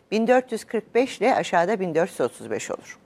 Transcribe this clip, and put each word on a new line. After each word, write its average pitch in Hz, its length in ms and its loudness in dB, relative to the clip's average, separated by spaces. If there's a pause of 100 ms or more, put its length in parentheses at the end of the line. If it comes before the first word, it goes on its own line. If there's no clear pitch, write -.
(120)
bin 220 160 0
dört 254 240 2
yüz 220 120 -6
kırk - 320 -6
beş 262 260 0
ile 247 140 2
aşağıda 180 440 0
bin 175 160 0
dört 175 140 2
yüz - 120 -6
otuz 113 300 -4
beş 107 200 -6
olur. - 340 -12